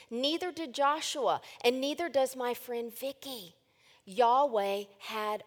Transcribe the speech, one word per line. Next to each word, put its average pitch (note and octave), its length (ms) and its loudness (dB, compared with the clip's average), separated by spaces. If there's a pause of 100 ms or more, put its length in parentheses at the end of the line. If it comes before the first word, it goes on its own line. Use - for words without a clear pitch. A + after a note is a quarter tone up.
Neither D4+ 420 -2
did D4+ 220 -8
Joshua, C#4 720 0 (180)
and B3+ 220 2
neither D4+ 260 -2
does C4 260 2
my B3 200 -4
friend A#3 360 -6
Vicky. B3+ 640 -10 (520)
Yahweh G#3+ 800 4 (160)
had G#3+ 460 -4